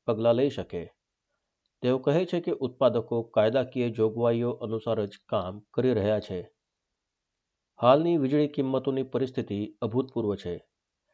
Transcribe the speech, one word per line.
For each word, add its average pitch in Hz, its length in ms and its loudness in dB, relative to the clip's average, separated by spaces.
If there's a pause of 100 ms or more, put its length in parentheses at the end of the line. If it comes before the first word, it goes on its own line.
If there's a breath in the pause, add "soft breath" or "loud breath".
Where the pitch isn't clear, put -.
પગલાં 117 340 2
લઈ 139 160 0
શકે. 90 260 -8 (1000)
તેઓ 127 240 2
કહે 151 240 2
છે 175 160 -2
કે 170 80 0 (120)
ઉત્પાદકો 120 520 0 (180)
કાયદાકીય 120 600 2
જોગવાઈઓ 117 520 2 (140)
અનુસાર 113 400 -4
જ - 160 -12 (140)
કામ 98 260 -4 (140)
કરી 127 240 2
રહ્યા 104 280 2
છે. 110 140 -8 (1400)
હાલની 160 420 4
વીજળી 147 340 2
કિંમતોની 131 560 -2
પરિસ્થિતિ 123 480 -4 (260)
અભૂતપૂર્વ 117 460 -2 (100)
છે. - 120 -6 (600)